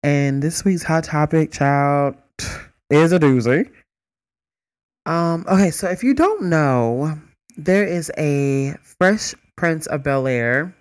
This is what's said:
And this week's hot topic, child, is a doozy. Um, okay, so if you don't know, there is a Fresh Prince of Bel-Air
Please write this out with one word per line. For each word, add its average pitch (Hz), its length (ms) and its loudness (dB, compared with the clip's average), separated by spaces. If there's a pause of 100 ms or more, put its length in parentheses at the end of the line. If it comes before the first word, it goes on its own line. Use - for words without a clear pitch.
And 143 400 0
this 165 240 -4
week's 185 160 0
hot 160 220 0
topic, 151 480 0
child, 143 640 0 (720)
is 160 220 4
a 180 80 4
doozy. 135 500 2 (1400)
Um, 165 420 -2
okay, 190 220 4
so - 200 -6
if 185 140 -6
you 254 120 2
don't 381 280 0
know, 143 760 0 (360)
there 185 300 2
is 165 320 -6
a 139 560 0 (260)
Fresh 196 360 0 (200)
Prince 160 300 -2
of 147 160 -6
Bel-Air 135 800 -2